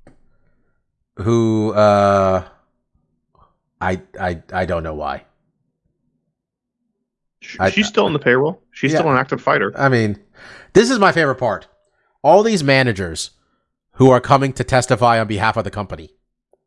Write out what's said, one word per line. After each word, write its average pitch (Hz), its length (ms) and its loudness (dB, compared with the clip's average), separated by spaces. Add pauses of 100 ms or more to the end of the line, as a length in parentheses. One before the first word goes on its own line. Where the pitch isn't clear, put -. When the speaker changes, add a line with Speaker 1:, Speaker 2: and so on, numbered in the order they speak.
(1160)
Speaker 1:
who, 110 580 0
uh, 101 720 2 (1300)
I, 92 200 -4 (180)
I, 90 240 -6 (100)
I 92 140 -4
don't 85 160 -4
know 80 100 -10
why. 73 320 -10 (2250)
Speaker 2:
Sh-, - 200 -20
Speaker 1:
I, 95 120 0
Speaker 2:
she's 208 160 -2
still 208 180 -2
on 175 80 -4
the 147 60 -4
payroll. 135 500 0
She's 139 240 -4
Speaker 1:
Yeah. 151 60 0
Speaker 2:
still 151 120 -2
an 127 60 2
active 127 240 -4
fighter. 135 340 -2
Speaker 1:
I 135 140 -2
mean, 110 300 -2 (540)
this 233 180 4
is 247 80 0
my 190 120 4
favorite 147 280 -2
part. 107 280 -4 (540)
All 185 220 6
these 214 200 0
managers 117 680 0 (640)
who 131 160 6
are 123 120 6
coming 139 320 0
to 123 100 -8
testify 120 560 0
on 110 80 -4
behalf 107 300 -2
of 104 80 -4
the 101 40 -10
company. 92 400 -12 (580)